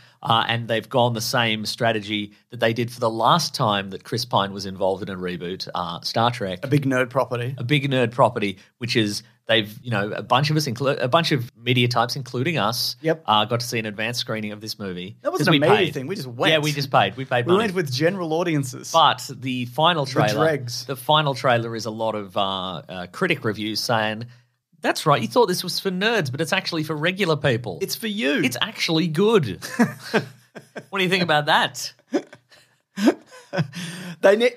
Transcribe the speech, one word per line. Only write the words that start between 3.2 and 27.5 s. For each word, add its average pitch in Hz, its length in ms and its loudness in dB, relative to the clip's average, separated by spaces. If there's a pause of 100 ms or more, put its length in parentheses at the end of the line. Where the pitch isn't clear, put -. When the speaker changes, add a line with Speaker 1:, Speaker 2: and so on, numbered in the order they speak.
Speaker 1:
time 101 340 0
that 95 140 -12
Chris 120 220 -6
Pine 98 280 0
was 98 140 -8
involved 95 340 -2
in 98 80 -8
a 95 80 -8
reboot, 90 560 -6
uh, 85 280 -4
Star 117 280 0
Trek. 98 340 -4
Speaker 2:
A 135 40 -6
big 139 180 2
nerd 127 240 0
property. 123 480 -2
Speaker 1:
A 143 60 -8
big 139 260 0
nerd 127 220 2
property, 107 480 0 (180)
which 120 180 -4
is 104 280 0 (280)
they've, 107 320 2
you 123 80 -8
know, 104 200 0
a - 120 -6
bunch 135 260 2
of 151 60 0
us, 151 100 0
inclu-, - 360 -2
a 127 80 0
bunch 165 240 2
of 120 240 -2
media 120 320 2
types, 120 260 0
including 139 420 -4
us, 113 440 -2
Speaker 2:
Yep. 160 240 -2
Speaker 1:
uh, 107 200 4
got 117 140 -2
to - 60 -6
see 120 140 -4
an 110 60 -2
advanced 110 360 -4
screening 107 320 -6
of 104 80 -14
this 107 180 -10
movie. 92 440 -8
Speaker 2:
That 285 100 -4
wasn't 151 140 0
Speaker 1:
'Cause - 20 -
Speaker 2:
a - 20 6
Speaker 1:
we 151 80 6
Speaker 2:
media 170 160 6
Speaker 1:
paid. 170 180 2
Speaker 2:
thing. 135 140 -6
We 190 80 -6
just 139 140 -8
went. 135 240 0
Speaker 1:
Yeah, 156 60 4
we 151 120 0
just 147 180 -2
paid. 120 280 4
We 131 80 -6
paid 123 200 0
Speaker 2:
We 156 60 2
Speaker 1:
money. 202 140 4
Speaker 2:
went 196 100 -4
with 160 160 -2
general 165 400 0
audiences. 147 600 -2
Speaker 1:
But 151 360 4
the 127 360 -6
final 151 400 2
Speaker 2:
The 127 60 -6
Speaker 1:
trailer, 107 360 2
Speaker 2:
dregs. 139 380 -4
Speaker 1:
the 139 100 -6
final 151 400 2
trailer 117 400 0
is 107 100 -6
a 110 60 -4
lot 110 240 -2
of, 101 220 -8
uh, 104 40 4 (460)
uh, 90 240 -10
critic 175 320 -2
reviews 107 380 -2
saying, 110 460 -2 (520)
"That's - 260 -2
right, 147 160 4
you - 60 -2
thought - 200 4
this - 180 -2
was - 160 -6
for 196 100 -2
nerds, 185 400 0
but 151 80 -4
it's 165 140 -4
actually 175 300 -2
for 156 120 -4
regular 170 400 0
people. 117 460 -2